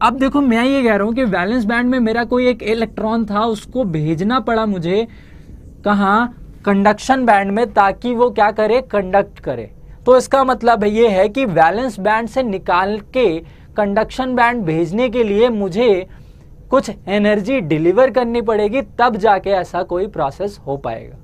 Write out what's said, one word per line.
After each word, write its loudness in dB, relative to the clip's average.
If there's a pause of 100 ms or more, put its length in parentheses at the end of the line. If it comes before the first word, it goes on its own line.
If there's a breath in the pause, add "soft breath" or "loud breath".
अब 2
देखो, 0
मैं 2
ये 0
कह 2
रहा 0
हूँ -2
कि 0
वैलेंस -2
बैंड 0
में 0
मेरा 0
कोई 0
एक -2
इलेक्ट्रॉन -2
था, -2
उसको -4
भेजना -2
पड़ा -2
मुझे -2 (800 loud breath)
कहाँ, 0 (280)
कंडक्शन 2
बैंड 2
में, -2
ताकि 0
वो 2
क्या 2
करे, 0
कंडक्ट -2
करे। -8 (340 soft breath)
तो 6
इसका 2
मतलब 0
ये 4
है 2
कि -2
वैलेंस 0
बैंड 0
से -2
निकाल -2
के 0 (380 loud breath)
कंडक्शन -2
बैंड 2
भेजने -2
के 0
लिए 2
मुझे 0 (640 soft breath)
कुछ 0 (160)
एनर्जी 0
डिलीवर 2
करनी -2
पड़ेगी, 0
तब 0
जाके 2
ऐसा -2
कोई -4
प्रोसेस -6
हो -4
पाएगा। -10